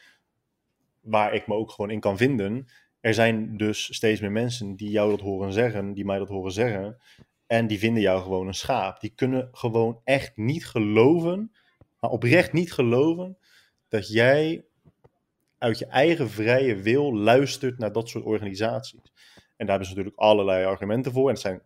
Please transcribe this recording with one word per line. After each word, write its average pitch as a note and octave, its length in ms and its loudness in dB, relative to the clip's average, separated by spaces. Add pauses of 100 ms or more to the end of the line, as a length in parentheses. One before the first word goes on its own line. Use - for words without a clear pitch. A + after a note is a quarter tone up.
(1000)
waar G#2+ 320 0
ik G#2+ 140 -4
me G#2+ 60 -2
ook A2 180 -4
gewoon G#2 200 -6
in G#2+ 80 -4
kan G2+ 180 0
vinden. A#2+ 500 0 (320)
Er A2 140 2
zijn A2 440 2
dus G#2 380 -2
steeds A2 260 0
meer G2+ 100 -4
mensen A2+ 440 -4
die G#2 140 -10
jou G#2 200 2
dat G2+ 100 0
horen G2 340 -6
zeggen, G#2 400 -2
die G2 120 -8
mij G2 120 -2
dat G2 100 -6
horen F#2+ 240 -8
zeggen, G#2+ 460 -4 (500)
en A#2 200 2
die G#2 120 -2
vinden A2+ 220 2
jou F#2 200 4
gewoon F#2 260 -4
een F#2+ 60 -6
schaap. G2 460 -4
Die G#2 160 -10
kunnen B2+ 360 -2
gewoon A#2 520 -2
echt C3+ 340 -2
niet C3 300 -4
geloven, D#3+ 840 2 (480)
maar - 100 -2
oprecht B2 440 2
niet E3+ 200 -2
geloven, D#3+ 640 0 (500)
dat G2+ 200 -4
jij C3+ 580 2 (920)
uit A#2 220 -2
je - 60 -8
eigen C#3+ 440 2
vrije A2+ 460 2
wil A#2+ 400 0
luistert B2 600 2
naar G#2+ 140 -4
dat A2+ 180 -4
soort - 140 -10
organisaties. G#2+ 880 -6 (220)
En - 320 -14
daar G2 120 2
hebben F#2+ 100 -6
ze F#2+ 60 -14
natuurlijk G2 280 -8
allerlei G2 440 4
argumenten G#2 460 -2
voor. C3 160 2
En B2 60 2
het - 80 -8
zijn, F#2 240 -6